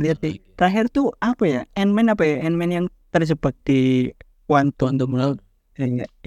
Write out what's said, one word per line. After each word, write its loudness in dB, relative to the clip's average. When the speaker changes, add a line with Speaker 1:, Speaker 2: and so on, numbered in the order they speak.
Speaker 1:
lihat 0
Speaker 2:
belum -4
Speaker 1:
sih. -8
Speaker 2:
lagi. -20
Speaker 1:
Terakhir 2
tuh 2
apa 0
ya? 0
Ant-Man 2
apa 0
ya? 0
Ant-Man -2
yang -2
terjebak 0
di 2
Quantum 2
Speaker 2:
Quantum -2
Realm. 0
Speaker 1:
Iya, -4